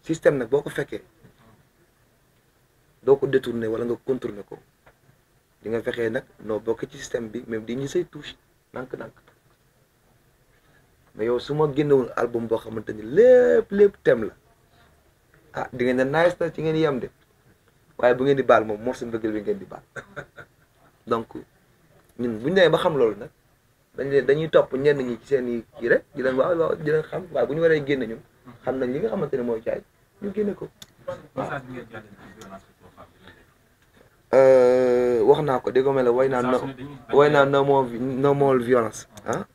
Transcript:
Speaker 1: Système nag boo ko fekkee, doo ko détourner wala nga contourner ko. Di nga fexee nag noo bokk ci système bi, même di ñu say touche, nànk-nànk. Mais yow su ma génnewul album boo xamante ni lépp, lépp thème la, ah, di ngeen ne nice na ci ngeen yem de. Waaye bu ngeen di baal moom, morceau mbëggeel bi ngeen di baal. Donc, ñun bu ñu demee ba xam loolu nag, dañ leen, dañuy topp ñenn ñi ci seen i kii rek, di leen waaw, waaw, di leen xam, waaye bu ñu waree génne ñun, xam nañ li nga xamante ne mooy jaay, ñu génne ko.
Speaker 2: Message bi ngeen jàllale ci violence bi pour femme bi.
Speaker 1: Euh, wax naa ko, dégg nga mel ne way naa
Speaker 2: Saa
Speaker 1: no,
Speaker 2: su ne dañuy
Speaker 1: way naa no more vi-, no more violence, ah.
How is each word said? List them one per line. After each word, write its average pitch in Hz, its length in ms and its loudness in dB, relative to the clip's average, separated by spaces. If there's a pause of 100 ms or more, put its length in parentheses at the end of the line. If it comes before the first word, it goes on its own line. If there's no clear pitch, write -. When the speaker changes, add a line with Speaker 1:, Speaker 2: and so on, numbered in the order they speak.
Speaker 1:
Système 160 340 0
nag 120 140 -4
boo 139 100 2
ko - 80 -12
fekkee, 127 320 -8 (2000)
doo 135 140 6
ko 135 100 -4
détourner 120 420 -2
wala 113 180 -4
nga 117 180 -4
contourner 117 400 -6
ko. - 140 -18 (1040)
Di 107 80 -10
nga 113 120 -2
fexee 117 280 -4
nag 123 140 -6 (200)
noo 107 160 -4
bokk 113 300 -4
ci 143 80 -20
système 117 320 -8
bi, 120 160 -10
même 113 180 -8
di 117 120 -8
ñu 139 120 -6
say 175 160 -2
touche, - 320 -16 (380)
nànk-nànk. 127 420 -12 (2000)
Mais 107 100 -6
yow 120 140 0
su 143 140 -8
ma 151 200 2
génnewul 139 420 2
album 120 300 -4
boo 113 100 -2
xamante 110 360 -10
ni 107 100 -12
lépp, 233 720 6
lépp 202 320 4
thème 120 220 2
la, - 80 -12 (1200)
ah, - 180 -8
di 123 120 -2
ngeen 127 120 2
ne 131 80 2
nice 165 340 2
na 165 140 -2
ci 151 100 -10
ngeen 156 140 0
yem 147 240 0
de. 123 100 -12 (880)
Waaye 123 160 4
bu 127 100 -2
ngeen 139 120 4
di 131 80 -2
baal 117 200 6
moom, 107 160 -6
morceau 123 260 -8
mbëggeel 113 260 -4
bi 107 100 -4
ngeen 101 160 -4
di 95 60 -14
baal. - 180 -18 (1200)
Donc, 117 280 -4 (840)
ñun 120 200 -4
bu 123 100 -6
ñu 185 60 -2
demee 175 160 6
ba 160 80 2
xam 170 180 0
loolu 113 200 2
nag, 120 140 -16 (680)
dañ 135 120 -6
leen, 139 160 2
dañuy 156 260 0
topp - 240 2
ñenn 143 280 2
ñi 120 180 -6
ci - 60 -20
seen 127 220 -2
i 117 160 -6 (140)
kii 117 100 -6
rek, 190 160 -4 (100)
di 131 80 -8
leen 131 140 -2
waaw, 165 200 0
waaw, 165 200 -2
di 151 140 -6
leen 156 120 -2
xam, 160 300 -12
waaye 127 140 0
bu 135 80 -6
ñu 160 60 -4
waree 160 240 2
génne 135 220 -2
ñun, 113 160 -12 (400)
xam 131 160 -4
nañ 127 140 -4
li 143 80 -4
nga 220 80 -4
xamante 170 280 -4
ne 123 60 -4
mooy 117 240 -4
jaay, - 160 -6 (400)
ñu 202 100 -8
génne 202 220 -4
ko. - 160 -14 (640)
Speaker 2:
Message 127 320 -8
bi 127 60 -16
ngeen 120 180 -14
jàllale 107 160 -18
ci 98 320 -20
violence 98 280 -20
bi - 140 -20
pour 92 120 -20
femme - 160 -20 (100)
bi. 92 140 -20 (1000)
Speaker 1:
Euh, 123 920 6
wax 147 180 4
naa 135 160 0
ko, - 140 -4
dégg 131 120 2
nga 139 80 2
mel 131 120 2
ne 120 60 4
way 131 180 2
naa 123 140 0
Speaker 2:
Saa 123 100 -2
Speaker 1:
no, 123 80 0
Speaker 2:
su - 60 -8
ne 135 80 -10
dañuy 139 220 -16 (160)
Speaker 1:
way 147 180 6
naa 143 160 6
no 139 180 2
more 139 240 2
vi-, 117 100 -10
no 135 360 0
more 139 280 4
violence, 117 460 0 (180)
ah. 147 180 -4 (100)